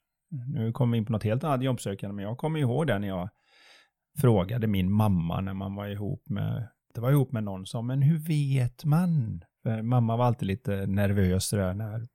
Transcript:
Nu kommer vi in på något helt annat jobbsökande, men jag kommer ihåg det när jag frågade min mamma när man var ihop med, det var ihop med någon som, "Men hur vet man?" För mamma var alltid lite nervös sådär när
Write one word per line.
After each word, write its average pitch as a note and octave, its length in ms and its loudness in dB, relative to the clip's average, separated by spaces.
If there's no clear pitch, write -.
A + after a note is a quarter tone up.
Nu A2+ 180 -2
kommer A#2+ 200 0
vi A#2 60 0
in A2 80 0
på A#2 60 -4
något A2 120 -2
helt A2+ 200 0
annat C3+ 200 0
jobbsökande, G#2 520 -4
men G2 100 -6
jag A2+ 120 -6
kommer D#3 220 -2
ihåg C#3 280 2
det G2+ 120 2
när G2+ 80 -2
jag F#2 220 -4
frågade A2 460 4
min F#2+ 240 2
mamma F#2 500 2
när F#2+ 120 -6
man G2 220 -6
var G2+ 120 -8
ihop G2+ 420 -8
med, G#2+ 380 -2
det A2+ 80 -8
var B2 100 2
ihop C#3+ 200 4
med A2 120 -2
någon G2 220 -6
som, A#2+ 220 -6
"Men C3+ 140 0
hur D#3+ 160 4
vet C#3+ 680 -2
man?" D3 580 0
För A2+ 180 -2
mamma A#2 360 2
var B2 80 2
alltid A2 220 0
lite G2 380 -2
nervös G2 600 2
sådär F#2 260 0
när A2 420 -8